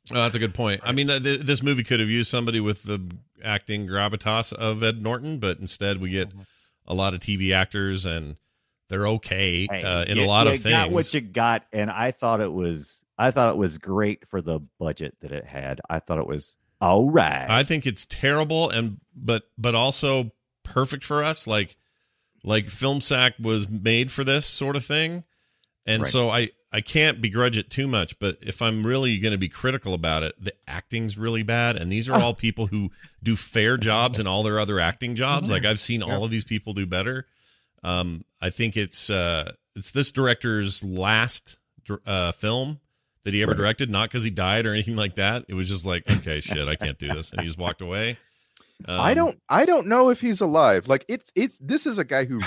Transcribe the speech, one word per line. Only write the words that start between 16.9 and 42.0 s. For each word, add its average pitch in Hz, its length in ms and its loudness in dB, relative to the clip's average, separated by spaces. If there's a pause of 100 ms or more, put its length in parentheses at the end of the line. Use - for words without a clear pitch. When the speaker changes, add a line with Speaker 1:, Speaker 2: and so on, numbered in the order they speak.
Speaker 3:
right. 76 400 2
Speaker 1:
I 123 140 4
think 147 240 -2
it's 110 180 -4
terrible, 156 640 0
and, 113 300 -2 (160)
but, 113 420 -2
but 117 160 0
also 131 600 2 (300)
perfect 131 400 -2
for 147 200 0
us. 151 240 0
Like, 107 300 0 (640)
like, 107 240 2
Film 139 340 0
Sack 127 380 4
was 110 280 0
made 113 440 2
for 139 120 -4
this 135 220 2
sort 139 300 0
of 131 100 -4
thing, 160 380 -2 (640)
and 110 160 2
Speaker 3:
Right. - 80 2
Speaker 1:
so 123 180 2
I, 117 200 0 (220)
I 107 100 -2
can't 151 400 2
begrudge 117 360 2
it - 140 -4
too 135 160 -2
much. 104 320 -2
But 98 220 -4
if 107 200 -8
I'm 113 240 0
really 123 320 2
gonna 104 220 0
be 90 100 0
critical 127 460 -4
about 80 260 0
it, 78 180 -6
the 98 140 -8 (140)
acting's 104 500 -6
really 113 240 -2
bad, 117 340 0
and 85 160 -4
these 117 160 -2
are - 120 2
Speaker 3:
Oh. 143 60 4
Speaker 1:
all 117 100 0
people 113 320 -2
who 101 240 -2 (320)
do 113 120 2
fair 113 420 0
jobs 110 420 0
in 101 80 -2
all 98 160 0
their 107 160 0
other 101 200 0
acting 110 360 -2
jobs. 135 300 0
Speaker 3:
Mm-hmm. 104 80 0
Speaker 1:
Like, 95 120 2
I've 107 140 4
seen 117 220 -2
Speaker 2:
Yeah. - 120 -4
Speaker 1:
all 101 100 -2
of 113 60 -2
these 113 140 -2
people 110 300 -6
do 98 120 -2
better. 104 400 -4 (580)
Um, 90 420 -4 (160)
I 90 80 -2
think 110 280 -2
it's, - 320 0
uh, 85 420 -2 (240)
it's 101 160 -6
this 135 200 2
director's 113 720 0
last 101 720 -2 (260)
dr-, 101 220 -8